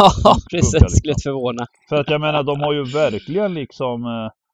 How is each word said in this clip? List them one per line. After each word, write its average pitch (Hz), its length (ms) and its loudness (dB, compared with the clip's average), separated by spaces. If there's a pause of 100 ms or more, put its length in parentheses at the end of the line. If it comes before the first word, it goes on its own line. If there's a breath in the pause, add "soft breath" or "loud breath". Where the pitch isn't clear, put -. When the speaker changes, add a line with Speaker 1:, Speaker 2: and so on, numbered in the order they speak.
(240)
Speaker 1:
funkar, - 340 4
Speaker 2:
precis. 190 160 0
Speaker 1:
liksom? 160 160 6
Speaker 2:
Skulle - 220 0
inte 135 120 -4
förvåna. 123 420 -4 (240)
Speaker 1:
För 151 60 -2
att 147 140 0
jag 151 120 0
menar, 151 220 0
de 143 180 -2
har 147 120 -2
ju 147 100 -2
verkligen 151 680 -2
liksom, 123 520 -6
eh, 117 240 -6 (240)